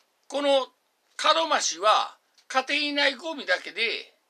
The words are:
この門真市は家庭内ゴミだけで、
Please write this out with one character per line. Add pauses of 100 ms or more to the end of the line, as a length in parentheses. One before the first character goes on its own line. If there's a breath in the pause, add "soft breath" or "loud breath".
(280)
こ
の (500)
門
真
市
は (300)
家
庭
内
ゴ
ミ
だ
け
で、 (160)